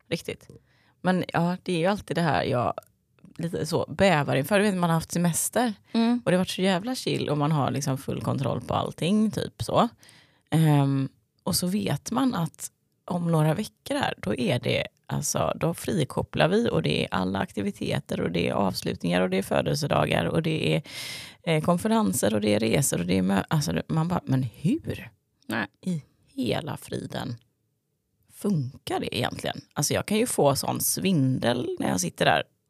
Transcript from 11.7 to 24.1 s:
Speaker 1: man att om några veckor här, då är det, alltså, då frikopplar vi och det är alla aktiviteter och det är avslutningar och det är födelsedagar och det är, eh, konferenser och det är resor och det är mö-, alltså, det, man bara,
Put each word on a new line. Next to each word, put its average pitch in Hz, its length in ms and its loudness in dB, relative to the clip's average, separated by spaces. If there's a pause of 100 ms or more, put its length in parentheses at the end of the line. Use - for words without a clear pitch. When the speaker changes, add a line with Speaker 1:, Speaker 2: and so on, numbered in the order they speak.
Speaker 1:
man 254 240 2
att - 360 -6 (340)
om 175 260 -2
några 156 220 4
veckor - 420 -6
här, - 220 -2
då - 180 -4
är 240 240 0
det, - 280 -2 (200)
alltså, 143 480 -2
då 165 180 -2
frikopplar - 760 0
vi 214 240 2
och - 100 2
det - 220 0
är - 80 -2
alla - 280 -2
aktiviteter - 840 -4
och - 100 -2
det - 180 0
är - 40 -2
avslutningar 170 680 -2
och 185 80 0
det 190 80 -2
är 196 60 0
födelsedagar 147 800 0
och 170 180 0
det 156 320 0
är, 165 60 0 (640)
eh, 156 200 0
konferenser 202 720 2
och 214 80 0
det 214 140 2
är 202 40 2
resor 175 400 2
och 175 60 -2
det 180 120 2
är - 40 2
mö-, - 260 2
alltså, 160 260 0
det, - 140 -2
man 160 200 0
bara, 175 180 -2